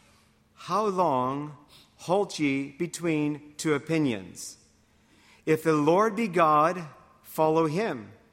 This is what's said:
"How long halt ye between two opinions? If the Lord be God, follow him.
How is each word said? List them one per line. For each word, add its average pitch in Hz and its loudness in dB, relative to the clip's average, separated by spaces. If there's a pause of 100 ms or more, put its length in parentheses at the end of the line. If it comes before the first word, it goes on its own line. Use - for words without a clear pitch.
(540)
"How 202 -4
long 147 -2 (400)
halt 180 -2
ye 139 -2
between 151 -4
two 156 -2
opinions? 131 -4 (880)
If 156 0
the 160 4
Lord 175 4
be 220 -2
God, 165 2 (380)
follow 160 2
him. 147 -4 (200)